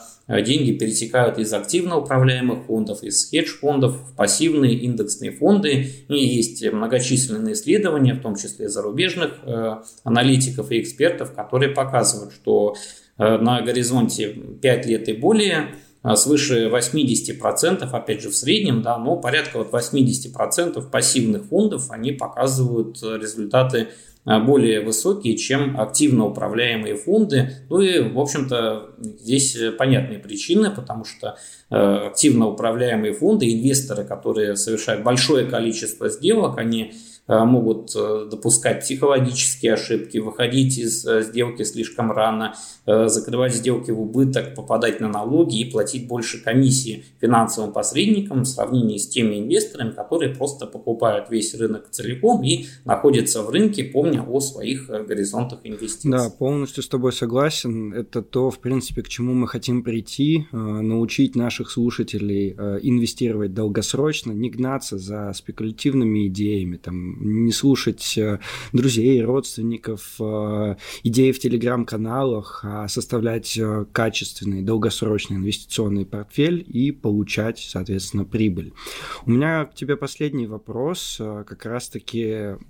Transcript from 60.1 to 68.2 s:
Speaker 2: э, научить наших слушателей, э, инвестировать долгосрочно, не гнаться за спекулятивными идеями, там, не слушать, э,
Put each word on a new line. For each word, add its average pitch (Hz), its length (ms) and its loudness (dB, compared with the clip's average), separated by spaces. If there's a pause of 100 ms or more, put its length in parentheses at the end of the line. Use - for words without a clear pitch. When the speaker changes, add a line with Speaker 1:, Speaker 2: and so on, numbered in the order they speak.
Speaker 2:
э, 123 60 -6
научить 110 800 0
наших 120 340 -2
слушателей, 101 880 -2
э, 101 240 -4
инвестировать 113 720 0
долгосрочно, 113 800 -2
не 110 180 -4
гнаться 127 480 -4
за 101 360 -8
спекулятивными 110 920 0
идеями, 95 520 -2
там, 90 420 -8
не 107 320 2
слушать, - 680 0
э, 107 220 0 (320)